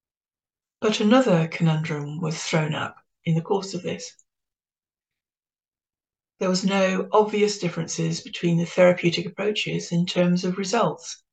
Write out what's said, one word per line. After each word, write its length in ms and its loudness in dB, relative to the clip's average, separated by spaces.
But 180 0
another 480 4
conundrum 720 -2
was 240 -6
thrown 300 -2
up 220 -6
in 100 2
the 60 0
course 320 -2
of 100 -8
this. 300 -8
There 100 0
was 160 0
no 460 2
obvious 460 2
differences 640 -4
between 360 -2
the 80 0
therapeutic 600 2
approaches 640 -4
in 140 0
terms 380 2
of 140 -2
results. 760 -4